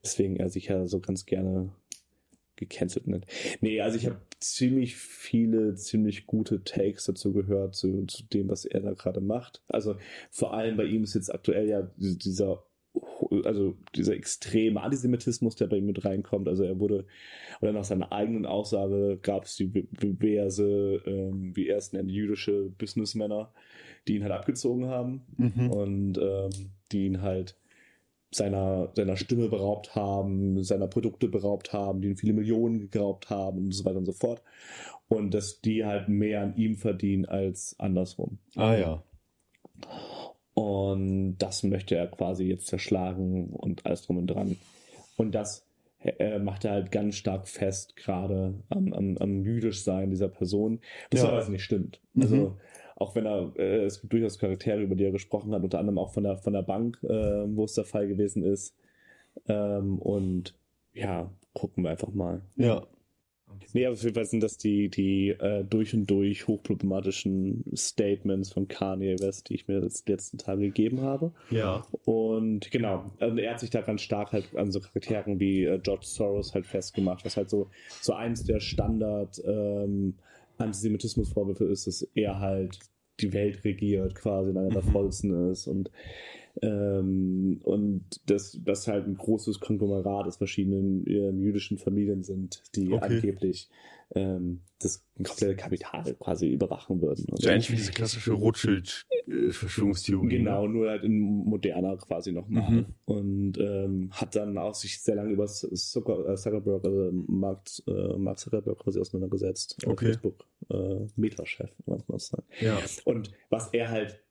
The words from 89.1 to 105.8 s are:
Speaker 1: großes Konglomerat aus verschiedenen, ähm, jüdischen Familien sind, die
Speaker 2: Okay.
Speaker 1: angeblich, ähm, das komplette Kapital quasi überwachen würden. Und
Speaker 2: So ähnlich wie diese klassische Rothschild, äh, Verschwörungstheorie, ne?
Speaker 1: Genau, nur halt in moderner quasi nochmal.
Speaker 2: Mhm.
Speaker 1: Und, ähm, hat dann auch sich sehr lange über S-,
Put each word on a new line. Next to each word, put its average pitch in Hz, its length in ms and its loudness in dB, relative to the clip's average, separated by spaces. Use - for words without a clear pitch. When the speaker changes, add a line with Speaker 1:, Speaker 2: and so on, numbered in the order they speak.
Speaker 1:
großes 107 440 0
Konglomerat 101 640 0
aus 87 120 -6
verschiedenen, 98 680 0
ähm, 98 360 0
jüdischen 101 340 0
Familien 101 460 0
sind, 95 400 -6
die 95 180 0
Speaker 2:
Okay. 107 240 2
Speaker 1:
angeblich, 98 520 -2
ähm, 90 460 -2
das - 260 -4
komplette 98 340 0
Kapital - 580 -6
quasi - 340 0
überwachen - 540 0
würden. 73 260 0
Und - 140 -2
Speaker 2:
So - 60 6
ähnlich 113 240 4
wie 113 40 2
diese 98 160 -2
klassische 110 400 -2
Rothschild, 104 720 2
äh, - 240 2
Verschwörungstheorie, 101 760 0
ne? 120 120 4
Speaker 1:
Genau, 104 300 2
nur 110 220 2
halt 104 120 -2
in 107 160 4
moderner 98 800 2
quasi 87 360 -4
nochmal. 104 380 2
Speaker 2:
Mhm. 117 160 6
Speaker 1:
Und, 98 540 0
ähm, 98 540 0
hat - 240 -4
dann 104 200 -2
auch 98 180 -2
sich - 280 -8
sehr 107 140 4
lange 104 160 0
über 101 120 2
S-, - 240 -6